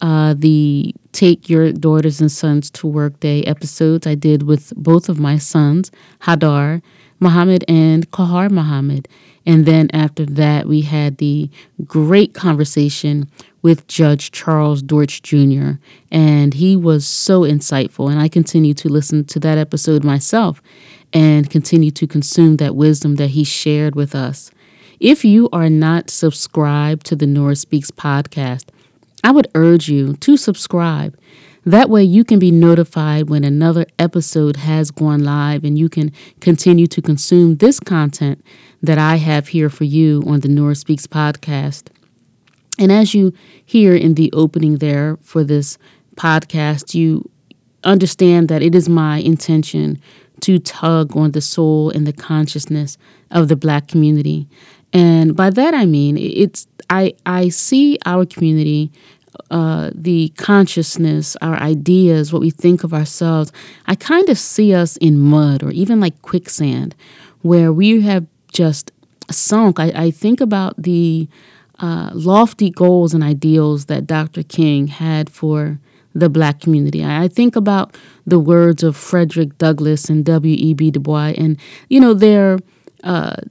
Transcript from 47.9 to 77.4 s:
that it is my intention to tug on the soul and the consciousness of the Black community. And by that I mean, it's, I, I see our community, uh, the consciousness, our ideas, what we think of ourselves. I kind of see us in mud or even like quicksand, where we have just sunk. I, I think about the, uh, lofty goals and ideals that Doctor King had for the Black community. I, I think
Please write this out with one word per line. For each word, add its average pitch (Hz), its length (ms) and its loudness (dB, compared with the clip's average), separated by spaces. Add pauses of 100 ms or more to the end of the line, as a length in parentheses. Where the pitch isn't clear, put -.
that 156 140 -2
it 165 120 2
is 170 140 2
my 156 300 0
intention 151 840 -2 (400)
to 185 180 2
tug 160 560 -2
on 151 180 0
the 147 100 -4
soul 156 480 0
and 151 160 -4
the 147 80 -4
consciousness 151 840 -6 (340)
of 165 180 2
the 151 80 0
Black 147 300 -2
community. 151 600 0 (460)
And 165 420 4
by 190 140 2
that 269 240 0
I 254 100 0
mean, 147 320 0
it's, - 500 -4 (220)
I, 190 260 -2 (120)
I 180 240 0
see 277 560 0
our 180 180 0
community, 151 640 -2 (600)
uh, 160 440 -4
the 165 440 -2
consciousness, 165 1040 0
our 160 140 -4
ideas, 156 760 0
what 160 80 -2
we 165 100 0
think 175 320 0
of 165 120 -6
ourselves. 156 580 -4 (340)
I - 80 -2
kind 349 360 0
of 226 80 0
see 208 360 0
us 175 220 -2
in 151 220 2
mud 143 440 2
or 143 80 -6
even 208 300 -2
like 175 220 -4
quicksand, 147 720 -6 (460)
where 165 320 2
we 208 260 2
have 196 260 -2 (260)
just 156 380 -2 (400)
sunk. 208 480 0
I, 165 160 0
I 165 160 0
think 214 300 -2
about 202 420 -2
the, 165 460 -2 (500)
uh, 170 340 -8
lofty 202 580 2
goals 175 440 2
and 160 80 0
ideals 151 600 0
that 147 240 -6
Doctor 156 340 -4
King 147 460 -2
had 151 420 -6
for 151 480 -6 (340)
the 160 160 2
Black 147 300 0
community. 151 460 -2
I, 151 200 -2
I 185 40 0
think 233 260 0